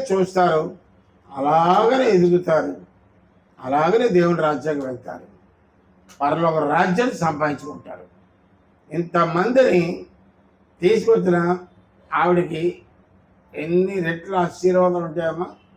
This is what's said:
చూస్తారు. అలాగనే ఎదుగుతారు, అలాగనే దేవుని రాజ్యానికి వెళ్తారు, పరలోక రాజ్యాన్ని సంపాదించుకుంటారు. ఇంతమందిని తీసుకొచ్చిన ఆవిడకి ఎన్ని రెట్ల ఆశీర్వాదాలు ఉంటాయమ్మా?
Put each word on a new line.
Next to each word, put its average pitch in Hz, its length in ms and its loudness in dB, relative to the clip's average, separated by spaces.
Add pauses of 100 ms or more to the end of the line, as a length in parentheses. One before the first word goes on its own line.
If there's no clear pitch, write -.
(120)
చూస్తారు. 180 520 2 (680)
అలాగనే 180 800 2
ఎదుగుతారు, 175 640 2 (840)
అలాగనే 160 480 0
దేవుని 175 340 2
రాజ్యానికి 147 440 -2
వెళ్తారు, - 420 -12 (920)
పరలోక 156 360 0 (180)
రాజ్యాన్ని 196 420 0
సంపాదించుకుంటారు. 143 880 -6 (840)
ఇంతమందిని 175 1120 0 (760)
తీసుకొచ్చిన 185 560 2 (760)
ఆవిడకి 160 500 0 (880)
ఎన్ని 180 460 -2
రెట్ల 165 360 -4
ఆశీర్వాదాలు 180 720 0
ఉంటాయమ్మా? 165 440 -6 (260)